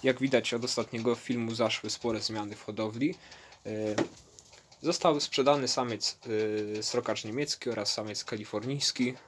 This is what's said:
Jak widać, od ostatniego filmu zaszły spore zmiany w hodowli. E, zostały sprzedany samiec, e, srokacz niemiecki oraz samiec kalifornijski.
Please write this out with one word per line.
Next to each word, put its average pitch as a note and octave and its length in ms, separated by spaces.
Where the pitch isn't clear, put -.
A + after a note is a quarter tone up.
Jak B2+ 160
widać, C3 340
od A#2+ 100
ostatniego A#2 520
filmu A#2 400
zaszły A2 340
spore A2 320
zmiany G#2 340
w - 80
hodowli. A2 520
E, G#2 40
zostały D#3+ 400
sprzedany C#3 460
samiec, A#2+ 500
e, G#2+ 40
srokacz A2+ 420
niemiecki B2 440
oraz G#2+ 240
samiec G#2+ 300
kalifornijski. B2 920